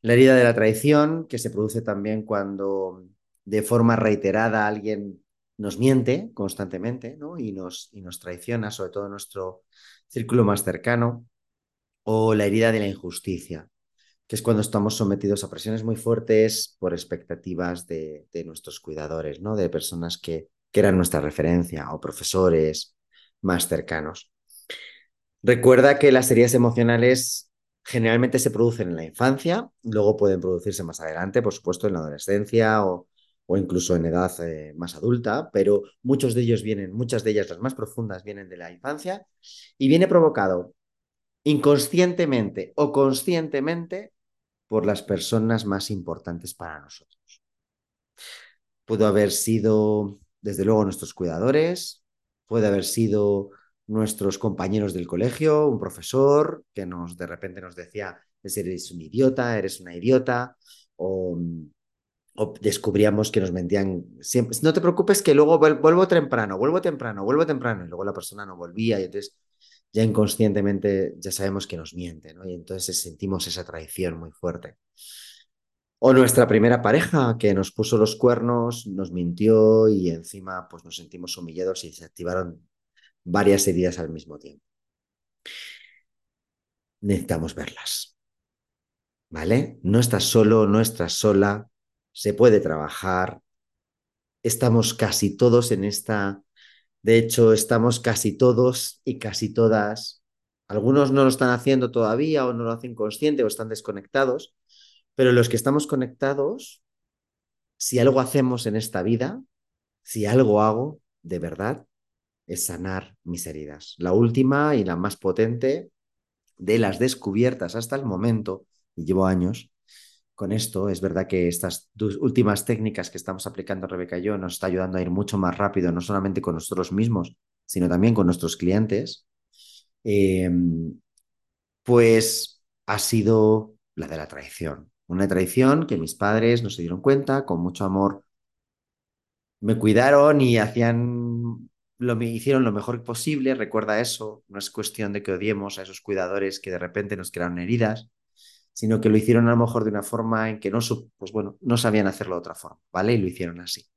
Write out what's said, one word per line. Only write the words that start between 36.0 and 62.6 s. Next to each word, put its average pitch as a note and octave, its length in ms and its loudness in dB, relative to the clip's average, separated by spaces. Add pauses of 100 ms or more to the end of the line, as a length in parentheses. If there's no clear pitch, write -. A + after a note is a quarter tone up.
muchos C3 300 0
de B2 80 0
ellos A#2 220 0
vienen, G2 300 -6
muchas A#2 300 -4
de A2 80 0
ellas, G#2 180 0
las F2 100 -12
más C3 160 -6
profundas, G#2 480 -10
vienen G2+ 260 -16
de F2+ 80 -20
la E2+ 140 -16
infancia D3+ 540 -10 (520)
y C3+ 100 0
viene E3+ 200 6
provocado B2+ 680 2 (680)
inconscientemente D3 1300 0
o D3 160 0
conscientemente D#3+ 1200 -2 (540)
por G#2+ 180 0
las G2+ 180 -2
personas A2 640 -2
más G2 260 -4
importantes E2+ 640 -10
para D#2+ 260 -14
nosotros. - 600 -20 (1400)
Pudo G#2+ 200 0
haber G#2 260 4
sido, G#2+ 880 0 (220)
desde G2+ 240 -4
luego, G#2+ 180 4
nuestros - 300 -6
cuidadores, C3+ 880 -2 (440)
puede A2+ 200 0
haber G2 160 2
sido G2+ 680 0 (360)
nuestros G#2+ 520 -2
compañeros G2+ 540 -2
del F2 120 -6
colegio, D3+ 600 0
un A#2 120 -2
profesor C3+ 840 0 (100)
que F#2+ 140 -8
nos, F2 300 -12
de F2 100 -10
repente F2+ 340 -14
nos F2+ 140 -20
decía, F2+ 440 -14 (240)
"Eres F#2 480 -8
un F2 100 -14
idiota, A#2+ 560 0
eres F#2+ 220 -6
una F2 160 -18
idiota", B2+ 600 0 (380)
o, F#2 420 -4 (960)
o G#2+ 240 -4
descubríamos G#2 720 0